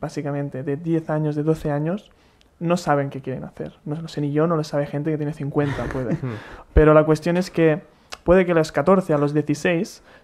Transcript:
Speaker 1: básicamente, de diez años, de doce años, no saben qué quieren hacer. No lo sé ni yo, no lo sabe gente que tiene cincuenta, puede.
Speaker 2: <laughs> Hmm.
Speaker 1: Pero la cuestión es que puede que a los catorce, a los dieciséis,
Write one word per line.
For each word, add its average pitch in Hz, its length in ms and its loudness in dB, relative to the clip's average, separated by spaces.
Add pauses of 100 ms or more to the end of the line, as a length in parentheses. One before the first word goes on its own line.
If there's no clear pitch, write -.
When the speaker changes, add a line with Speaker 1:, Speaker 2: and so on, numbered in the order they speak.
Speaker 1:
básicamente, 143 600 -6
de 139 140 -4
diez 165 320 -2
años, 151 260 -2
de 147 80 -2
doce 156 280 -2
años, 156 400 -4 (480)
no 170 180 0
saben 143 320 0
qué 135 140 -10
quieren 131 220 -8
hacer. - 280 -12 (140)
No 147 160 -6
lo 160 60 -10
sé - 120 -8
ni 147 120 -2
yo, 151 140 2
no 175 100 0
lo 151 80 -2
sabe 143 200 -2
gente 147 260 -6
que 151 60 -2
tiene 147 160 -4
cincuenta, 143 520 -4
puede. 127 300 -4
Speaker 2:
<laughs> - 80 -6
Hmm. 123 120 -6 (400)
Speaker 1:
Pero 151 180 8
la 151 120 8
cuestión 156 340 2
es 185 120 -2
que 160 300 2 (440)
puede 180 200 6
que 175 80 0
a - 20 2
los 160 160 2
catorce, 185 440 2
a 143 40 2
los 143 140 2
dieciséis, 151 680 -2 (220)